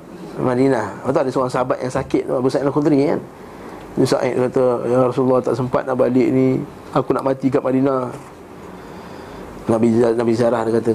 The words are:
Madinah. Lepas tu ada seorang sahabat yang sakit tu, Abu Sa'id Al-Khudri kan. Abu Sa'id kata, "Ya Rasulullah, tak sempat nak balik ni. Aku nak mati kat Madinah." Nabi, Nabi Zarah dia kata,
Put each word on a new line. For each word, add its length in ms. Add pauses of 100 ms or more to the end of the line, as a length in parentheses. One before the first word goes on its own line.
(400)
Madinah. 640
Lepas 80
tu 100
ada 100
seorang 200
sahabat 320
yang 100
sakit 340
tu, 80
Abu 160
Sa'id 160
Al-Khudri 320 (120)
kan. 100 (760)
Abu 120
Sa'id 280
kata, 280 (240)
"Ya 200
Rasulullah, 320
tak 160
sempat 320
nak 80
balik 360
ni. 280 (320)
Aku 240
nak 80
mati 240
kat 160
Madinah." 480 (1600)
Nabi, 240
Nabi 400
Zarah 320
dia 80
kata, 180